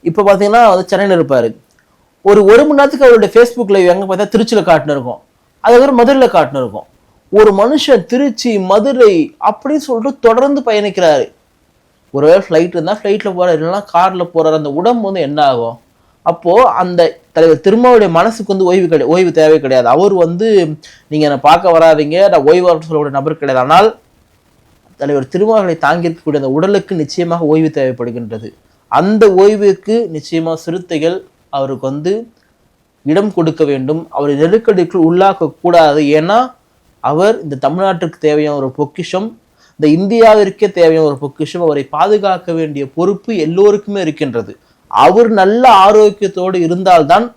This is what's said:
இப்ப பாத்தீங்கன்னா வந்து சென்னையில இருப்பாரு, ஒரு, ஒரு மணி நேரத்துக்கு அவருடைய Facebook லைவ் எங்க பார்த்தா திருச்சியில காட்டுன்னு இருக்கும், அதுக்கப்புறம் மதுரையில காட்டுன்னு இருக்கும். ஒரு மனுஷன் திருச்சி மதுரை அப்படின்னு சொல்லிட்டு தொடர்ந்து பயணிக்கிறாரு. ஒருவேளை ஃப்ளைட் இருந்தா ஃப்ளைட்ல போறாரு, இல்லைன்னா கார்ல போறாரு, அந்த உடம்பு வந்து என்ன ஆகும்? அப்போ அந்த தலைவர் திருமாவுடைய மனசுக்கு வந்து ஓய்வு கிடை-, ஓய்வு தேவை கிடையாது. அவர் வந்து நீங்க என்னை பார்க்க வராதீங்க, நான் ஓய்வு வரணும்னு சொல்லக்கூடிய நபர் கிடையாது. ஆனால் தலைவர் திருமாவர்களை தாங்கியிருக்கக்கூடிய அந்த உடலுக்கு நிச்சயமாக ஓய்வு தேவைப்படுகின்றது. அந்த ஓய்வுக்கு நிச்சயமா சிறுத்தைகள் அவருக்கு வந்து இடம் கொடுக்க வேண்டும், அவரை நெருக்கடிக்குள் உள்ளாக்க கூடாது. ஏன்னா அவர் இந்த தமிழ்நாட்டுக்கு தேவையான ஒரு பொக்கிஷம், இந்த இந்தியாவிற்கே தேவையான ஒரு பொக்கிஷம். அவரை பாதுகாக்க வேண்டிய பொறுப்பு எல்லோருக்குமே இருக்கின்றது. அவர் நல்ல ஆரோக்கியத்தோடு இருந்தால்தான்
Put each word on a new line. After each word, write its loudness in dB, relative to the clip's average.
இப்ப -2
பாத்தீங்கன்னா 2
வந்து 2
சென்னையில 0
இருப்பாரு, 0
ஒரு, 4
ஒரு 6
மணி 0
நேரத்துக்கு 2
அவருடைய 6
Facebook 2
லைவ் 2
எங்க 0
பார்த்தா -2
திருச்சியில -2
காட்டுன்னு 0
இருக்கும், -10
அதுக்கப்புறம் 4
மதுரையில 2
காட்டுன்னு -2
இருக்கும். -10
ஒரு 4
மனுஷன் 0
திருச்சி -2
மதுரை 2
அப்படின்னு -4
சொல்லிட்டு -6
தொடர்ந்து 2
பயணிக்கிறாரு. 0
ஒருவேளை 2
ஃப்ளைட் -2
இருந்தா -4
ஃப்ளைட்ல -4
போறாரு, -2
இல்லைன்னா -6
கார்ல -2
போறாரு, -2
அந்த -6
உடம்பு -2
வந்து -4
என்ன -4
ஆகும்? -2
அப்போ -2
அந்த 0
தலைவர் 2
திருமாவுடைய 2
மனசுக்கு -2
வந்து 0
ஓய்வு 0
கிடை-, 0
ஓய்வு 0
தேவை 4
கிடையாது. 0
அவர் 2
வந்து -2
நீங்க -2
என்னை -2
பார்க்க 2
வராதீங்க, 2
நான் 2
ஓய்வு 4
வரணும்னு -2
சொல்லக்கூடிய -4
நபர் -6
கிடையாது. -2
ஆனால் 4
தலைவர் -4
திருமாவர்களை -2
தாங்கியிருக்கக்கூடிய -4
அந்த -4
உடலுக்கு -2
நிச்சயமாக -4
ஓய்வு 0
தேவைப்படுகின்றது. -8
அந்த 2
ஓய்வுக்கு 0
நிச்சயமா -6
சிறுத்தைகள் -6
அவருக்கு -6
வந்து -6
இடம் 0
கொடுக்க -2
வேண்டும், -4
அவரை -4
நெருக்கடிக்குள் 0
உள்ளாக்க 0
கூடாது. 2
ஏன்னா 0
அவர் 0
இந்த -10
தமிழ்நாட்டுக்கு -4
தேவையான -2
ஒரு -6
பொக்கிஷம், -8
இந்த 0
இந்தியாவிற்கே 2
தேவையான 2
ஒரு -4
பொக்கிஷம். -8
அவரை -2
பாதுகாக்க -2
வேண்டிய -6
பொறுப்பு -4
எல்லோருக்குமே -2
இருக்கின்றது. -6
அவர் 4
நல்ல 2
ஆரோக்கியத்தோடு 0
இருந்தால்தான் 2